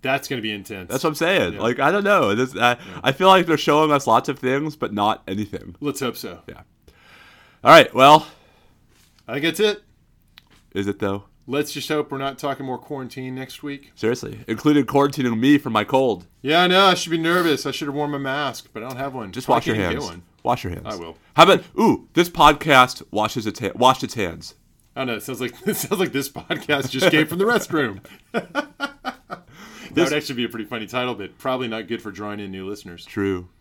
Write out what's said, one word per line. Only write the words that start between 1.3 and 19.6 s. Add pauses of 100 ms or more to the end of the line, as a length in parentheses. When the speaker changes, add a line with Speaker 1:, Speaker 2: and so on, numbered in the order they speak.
Speaker 1:
Yeah.
Speaker 2:
Like,
I
don't
know.
This,
I,
Speaker 1:
Yeah. (280)
Speaker 2:
I
feel
like
they're
showing
us
lots
of
things,
but
not
anything.
Speaker 1:
Let's
hope
so.
Speaker 2:
Yeah. (1000)
All
right,
well. (1000)
Speaker 1:
I
think
that's
it. (920)
Speaker 2:
Is
it,
though? (220)
Speaker 1:
Let's
just
hope
we're
not
talking
more
quarantine
next
week.
Speaker 2:
Seriously.
Including
quarantining
me
for
my
cold. (140)
Speaker 1:
Yeah,
I
know.
I
should
be
nervous.
I
should
have
worn
my
mask,
but
I
don't
have
one.
Speaker 2:
Just
Speaker 1:
Probably
Speaker 2:
wash